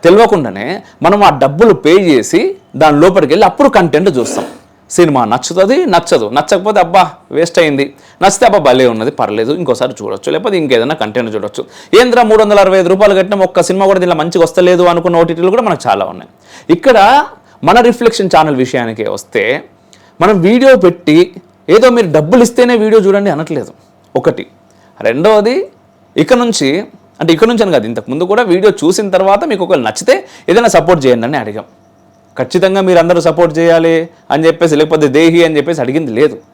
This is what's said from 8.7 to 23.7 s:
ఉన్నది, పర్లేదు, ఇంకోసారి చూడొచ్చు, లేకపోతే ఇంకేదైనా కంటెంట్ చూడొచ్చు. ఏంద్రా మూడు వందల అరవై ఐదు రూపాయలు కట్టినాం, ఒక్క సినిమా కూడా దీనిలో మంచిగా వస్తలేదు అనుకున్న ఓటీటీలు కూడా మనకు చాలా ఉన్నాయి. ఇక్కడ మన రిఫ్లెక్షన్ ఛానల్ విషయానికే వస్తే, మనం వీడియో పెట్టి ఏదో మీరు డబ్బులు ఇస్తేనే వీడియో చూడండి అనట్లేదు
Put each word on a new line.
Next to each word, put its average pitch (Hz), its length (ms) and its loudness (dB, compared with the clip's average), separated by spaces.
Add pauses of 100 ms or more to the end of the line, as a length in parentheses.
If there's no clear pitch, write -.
ఉన్నది, 113 240 -2
పర్లేదు, 113 420 -4
ఇంకోసారి 131 400 -4 (100)
చూడొచ్చు, 104 300 -8
లేకపోతే 196 240 -4
ఇంకేదైనా 135 380 -2
కంటెంట్ 110 400 -6
చూడొచ్చు. 104 300 -8 (360)
ఏంద్రా 247 220 2
మూడు 214 200 2
వందల 208 180 2
అరవై 190 180 2
ఐదు 175 100 0
రూపాయలు 196 260 2
కట్టినాం, 190 260 -2
ఒక్క 180 220 0
సినిమా 190 240 0
కూడా 190 120 2
దీనిలో 175 180 0
మంచిగా 170 260 -2
వస్తలేదు 175 400 2
అనుకున్న 175 340 0
ఓటీటీలు 165 340 0
కూడా 233 120 0
మనకు 170 260 -4
చాలా 98 160 0
ఉన్నాయి. 87 260 -14 (400)
ఇక్కడ 226 540 2 (400)
మన 202 160 4
రిఫ్లెక్షన్ 226 560 0
ఛానల్ 151 200 0
విషయానికే 117 540 -4
వస్తే, 110 540 -6 (560)
మనం 190 200 2
వీడియో 247 360 4
పెట్టి 175 560 2 (360)
ఏదో 226 220 4
మీరు 226 220 0
డబ్బులు 156 300 2
ఇస్తేనే 240 340 0
వీడియో 214 240 2
చూడండి 196 300 0
అనట్లేదు 147 420 -6 (440)